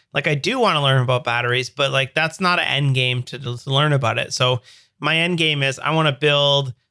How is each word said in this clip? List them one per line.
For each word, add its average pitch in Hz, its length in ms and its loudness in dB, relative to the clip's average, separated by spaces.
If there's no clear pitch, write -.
Like, 143 140 -2
I 156 80 0
do 180 240 -2
wanna 175 240 2
learn 135 180 4
about 123 220 0
batteries, 120 480 -2
but, 139 200 -2
like, 135 220 -2
that's 156 260 -2
not 180 200 0
an 160 80 -2
end 135 260 0
game 127 300 0
to, 123 160 -12
to 123 260 -8
learn 143 260 2
about 117 280 2
it. - 140 -6
So 127 280 0
my 151 160 0
end 170 240 0
game 151 240 0
is 135 160 -2
I 143 100 -4
wanna 156 220 2
build 143 640 2